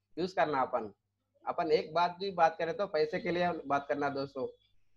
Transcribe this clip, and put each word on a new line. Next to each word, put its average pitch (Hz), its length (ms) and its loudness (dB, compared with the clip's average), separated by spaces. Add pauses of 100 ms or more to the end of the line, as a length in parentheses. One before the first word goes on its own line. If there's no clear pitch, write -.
(180)
यूज़ 185 180 -4
करना 151 260 2
अपन। 113 300 -2 (540)
अपन 151 260 0
एक 160 220 2
बात 175 260 2
भी 196 100 -4
बात 165 280 4
करें 165 180 -2
तो 202 100 -2
पैसे 156 340 0
के 180 100 -2
लिए 175 220 2 (140)
बात 143 220 0
करना 143 200 0
दोस्तों, 135 380 -4 (500)